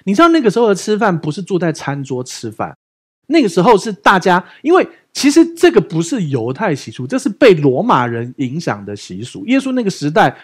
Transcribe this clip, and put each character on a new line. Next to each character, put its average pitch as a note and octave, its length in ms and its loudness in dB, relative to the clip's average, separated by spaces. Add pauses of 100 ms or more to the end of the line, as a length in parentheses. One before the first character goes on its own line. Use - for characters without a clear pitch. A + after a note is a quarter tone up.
你 G3 100 0
知 D#4+ 80 4
道 E4+ 60 6
那 E4 120 2
个 A#3 80 2
时 F3+ 80 -2
候 A#3 120 2
的 G3+ 40 4
吃 G#3+ 240 -2
饭 G3 220 0
不 D3+ 120 -6
是 F#3+ 120 -8
坐 F3+ 160 -4
在 E3 120 -2
餐 C#3+ 320 -8
桌 B2+ 200 -6
吃 - 260 -12
饭， G#2 260 -10 (520)
那 D#4 160 2
个 G#3+ 40 2
时 F#3 140 -2
候 B3 160 6
是 A#3+ 160 -4
大 G3+ 240 2
家， F3+ 260 2 (200)
因 D#4 100 2
为 F4+ 140 4 (260)
其 - 160 2
实 E4 160 6 (100)
这 F4 160 4
个 - 100 4
不 D#3+ 200 -4
是 F3+ 260 -4
犹 B2 260 -4
太 F3+ 200 -2
习 C3 160 -8
俗， B2 160 -10
这 A#3+ 140 -4
是 C4+ 80 -2
被 A3 260 4
罗 C#3+ 300 2
马 D#3 240 0
人 A#2 300 -6
影 C3 200 -6
响 G#2+ 280 -6
的 G2+ 100 -10
习 F2+ 260 -14
俗。 B2 240 -14
耶 B3+ 140 0
稣 C4 140 -6
那 B3+ 100 -2
个 G3 60 0
时 D3 200 -4
代， D#3 240 2 (100)